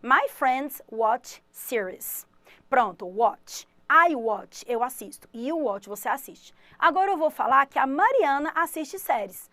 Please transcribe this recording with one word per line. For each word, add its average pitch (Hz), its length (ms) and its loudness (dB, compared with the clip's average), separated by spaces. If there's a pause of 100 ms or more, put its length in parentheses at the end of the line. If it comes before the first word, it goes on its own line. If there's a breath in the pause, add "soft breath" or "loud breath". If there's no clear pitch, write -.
My 294 260 2
friends 269 600 -2
watch 220 600 -2
series. - 760 -8 (460 soft breath)
Pronto, 226 340 0
watch. 196 640 -2 (240)
I 330 240 6
watch, 226 540 -4
eu 240 160 0
assisto. 214 480 -12
You 247 240 -6
watch, 202 320 -4
você 208 200 -10
assiste. - 460 -8 (240 soft breath)
Agora 359 320 4
eu 392 60 2
vou 311 140 0
falar 269 360 4
que 277 140 -4
a 269 60 4
Mariana 311 680 2
assiste 320 420 -4
séries. 214 560 -6